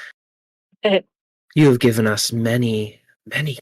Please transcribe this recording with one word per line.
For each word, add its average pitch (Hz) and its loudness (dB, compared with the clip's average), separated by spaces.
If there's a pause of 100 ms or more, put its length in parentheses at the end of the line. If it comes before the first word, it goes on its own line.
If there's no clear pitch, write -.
(1600)
You 147 6
have 123 4
given 113 2
us 107 -2
many, 113 -2 (260)
many 143 -6